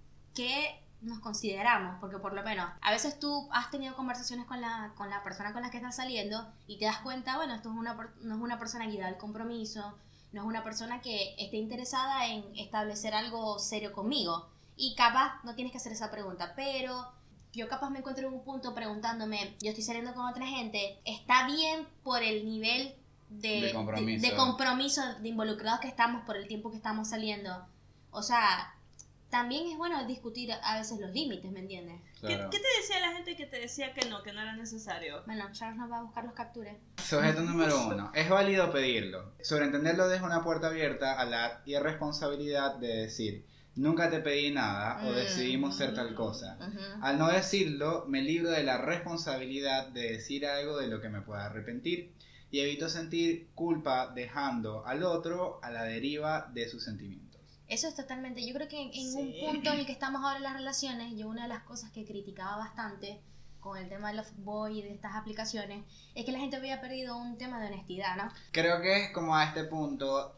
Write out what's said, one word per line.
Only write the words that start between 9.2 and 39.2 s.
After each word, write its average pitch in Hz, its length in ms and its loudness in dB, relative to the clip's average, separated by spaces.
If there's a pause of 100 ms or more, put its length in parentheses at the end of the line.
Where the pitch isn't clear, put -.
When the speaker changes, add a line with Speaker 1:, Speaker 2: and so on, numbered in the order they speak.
Speaker 1:
no 208 100 -8
es 208 40 -4
una 220 160 -2
persona 226 380 -6
que 214 380 -2
esté 202 180 -4
interesada 254 720 0
en 214 160 -4 (120)
establecer 214 580 -2
algo 220 440 -2
serio 208 340 -2
conmigo. 202 560 0 (280)
Y 254 180 -2
capaz 254 500 6
no 240 100 -8
tienes 254 180 -4
que 254 60 -10
hacer 226 140 -8
esa 214 180 -6
pregunta, 185 440 -6
pero 254 580 -4 (400)
yo 233 160 -4
capaz 269 220 -2
me 269 80 -4
encuentro 262 300 -4
en 262 60 -4
un 254 100 -8
punto 254 300 -6
preguntándome, 214 840 -2
yo 214 100 0
estoy 214 140 -4
saliendo 240 300 -4
con 247 120 -4
otra 247 200 -4
gente, 214 580 -2
¿está 240 420 6
bien 311 420 2 (160)
por 247 180 2
el 214 220 2
nivel 226 500 0 (340)
de, 214 340 0
Speaker 2:
De 196 120 2
compromiso. 220 480 2
Speaker 1:
de, 247 80 6
de 214 60 2
compromiso, 262 640 4 (180)
de 220 80 -4
involucrados 220 520 0
que 262 80 -4
estamos 240 360 2
por 208 120 -4
el 202 100 -6
tiempo 214 240 -6
que 220 60 -8
estamos 214 340 -2
saliendo? 202 560 -4 (460)
O 208 100 -6
sea, 214 520 4 (560)
también 254 400 0
es 320 60 -6
bueno 320 300 0
discutir 233 460 -6
a 220 260 0
veces 220 200 -4
los 190 120 -6
límites, 196 420 -2
¿me 190 80 -8
entiendes? 180 400 -10 (200)
Speaker 3:
¿Qué, 110 140 -6
Speaker 2:
Claro. 101 160 -4
Speaker 3:
qué 415 80 -2
te 539 80 -2 (140)
decía 381 200 0
la 349 140 0
gente 349 220 -8
que 285 100 -8
te 247 140 -8
decía 262 340 -6
que 254 140 4
no, 208 140 -6
que 208 100 -10
no 208 80 -8
era 220 160 -6
necesario? 208 680 -8
Speaker 1:
Bueno, 214 260 -4
Charles 220 260 -8
nos 240 120 -8
va 233 80 -4
a 233 40 -6
buscar 226 220 -8
los 240 100 -10
captures. 220 420 -10 (280)
Speaker 2:
Sujeto 156 380 6
número 160 460 6
uno. 101 260 -2
Es 160 140 4
válido 190 440 8
pedirlo. 107 720 2